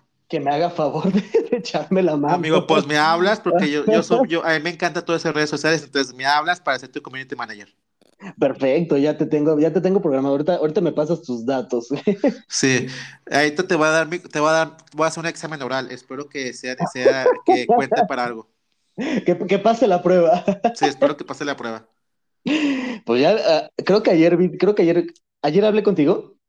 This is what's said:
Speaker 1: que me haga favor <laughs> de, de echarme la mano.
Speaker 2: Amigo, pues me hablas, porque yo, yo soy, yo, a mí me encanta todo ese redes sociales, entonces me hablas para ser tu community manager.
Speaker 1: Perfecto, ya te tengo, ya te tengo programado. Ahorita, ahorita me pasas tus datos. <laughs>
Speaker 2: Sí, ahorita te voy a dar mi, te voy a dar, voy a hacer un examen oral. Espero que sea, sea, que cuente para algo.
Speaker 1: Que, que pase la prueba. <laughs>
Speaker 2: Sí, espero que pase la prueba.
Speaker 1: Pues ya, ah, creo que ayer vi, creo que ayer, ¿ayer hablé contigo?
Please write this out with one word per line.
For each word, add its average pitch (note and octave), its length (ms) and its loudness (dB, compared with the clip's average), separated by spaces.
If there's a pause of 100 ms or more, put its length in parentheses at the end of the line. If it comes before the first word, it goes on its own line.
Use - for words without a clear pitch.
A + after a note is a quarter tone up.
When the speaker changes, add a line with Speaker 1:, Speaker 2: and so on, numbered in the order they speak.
(280)
Speaker 1:
que E3 120 -4
me C#3 120 -2
haga D#3+ 180 0
favor D#3 340 -2
<laughs> F#3 100 0
de, G3 80 2
de - 360 0
echarme F#3 460 -2
la D#3 140 2
mano. D3 180 0
Speaker 2:
Amigo, D#3+ 320 2
pues D#3 180 4
me D3 120 0
hablas, E3+ 420 4
porque F3 320 2
yo, D3 140 -2
yo E3 180 2
soy, G3+ 240 2
yo, E3 180 -2
a E3 80 2
mí D#3 60 0
me D#3 120 -4
encanta E3+ 340 -4
todo E3+ 100 -2
ese D#3+ 160 -2
redes D3 180 0
sociales, D3+ 340 0
entonces C3+ 300 -4
me B2+ 120 -8
hablas D3+ 340 0
para C3+ 200 -2
ser B2+ 120 -18
tu D3 100 -10
community C3 340 -14
manager. A2+ 380 -14 (640)
Speaker 1:
Perfecto, C#3 600 0
ya D3 200 0
te D#3+ 100 -2
tengo, D3+ 320 0
ya D#3 120 2
te F#3 100 0
tengo F#3 200 2
programado. C#3 320 0
Ahorita, D3 220 0
ahorita D#3 260 0
me E3 100 0
pasas D#3 300 -2
tus A#2+ 240 -6
datos. B2 440 -4
<laughs> G3+ 580 -2
Speaker 2:
Sí, C3 400 0 (440)
ahorita D3+ 360 0
te F#3+ 80 0
voy D#3 120 4
a D#3 40 2
dar D#3+ 160 2
mi, F3 120 -8
te D#3 200 -8
voy D3+ 100 2
a D#3+ 40 4
dar, D#3+ 240 0 (160)
voy D3 120 0
a - 20 4
hacer D#3+ 140 -8
un D#3+ 60 -6
examen D#3 340 -8
oral. B2+ 300 -6
Espero C3 360 -14
que C3+ 260 -10
sea, B2+ 220 -10 (160)
sea, C3 380 2 (160)
que B2+ 220 2
cuente A3+ 400 2
para B2+ 180 -2
algo. A2+ 240 -8 (760)
Speaker 1:
Que, F3 120 2 (100)
que F#3+ 120 0
pase A3+ 280 2
la F3+ 160 2
prueba. F3 420 4
<laughs> G#3+ 300 -2
Speaker 2:
Sí, - 100 0
espero C#3+ 300 0
que - 80 -12
pase C3+ 220 -10
la C#3+ 100 -4
prueba. A2+ 320 -10 (1200)
Speaker 1:
Pues B2 160 2
ya, E3+ 140 4 (120)
ah, D#3 220 0 (160)
creo G#3 180 2
que - 80 4
ayer E3+ 260 6
vi, F3 200 0
creo G#3 180 2
que G3+ 80 4
ayer, E3+ 220 2 (360)
¿ayer E3 240 2
hablé G#3+ 180 2
contigo? F3+ 520 0 (140)